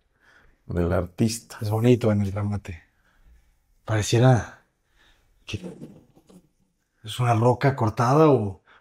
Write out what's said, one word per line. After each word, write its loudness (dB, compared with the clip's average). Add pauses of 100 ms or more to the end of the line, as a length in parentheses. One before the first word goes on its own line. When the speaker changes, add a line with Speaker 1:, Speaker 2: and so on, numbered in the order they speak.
(680)
Speaker 1:
del -2
artista. -4
Speaker 2:
Es -6
bonito 2
en 0
el -4
remate. -8 (1000)
Pareciera 2 (840)
que -10 (1400)
es -10
una 2
roca 2
cortada 2
o, -2 (180)